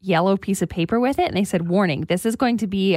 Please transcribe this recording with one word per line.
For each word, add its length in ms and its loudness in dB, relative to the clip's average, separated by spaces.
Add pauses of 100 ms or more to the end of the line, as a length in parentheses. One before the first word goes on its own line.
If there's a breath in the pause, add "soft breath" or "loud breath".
yellow 360 2
piece 260 -4
of 60 0
paper 320 0
with 180 0
it, 80 2
and 100 -4
they 80 2
said, 240 -2
"Warning, 340 2
this 220 -2
is 120 -2
going 220 0
to 100 -2
be 280 0